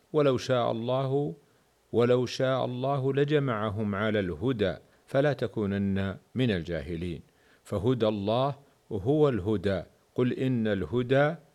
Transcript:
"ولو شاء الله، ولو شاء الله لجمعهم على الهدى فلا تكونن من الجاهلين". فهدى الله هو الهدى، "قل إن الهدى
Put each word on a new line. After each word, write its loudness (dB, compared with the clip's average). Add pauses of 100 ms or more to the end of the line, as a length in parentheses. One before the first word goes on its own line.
(140)
"ولو 2
شاء 0
الله، -2 (560)
ولو 4
شاء 0
الله -2
لجمعهم 0
على 2
الهدى 0 (320)
فلا 2
تكونن -2 (180)
من 2
الجاهلين". -4 (420)
فهدى 0
الله 0 (360)
هو 2
الهدى، 0 (320)
"قل 2
إن 0
الهدى 0 (200)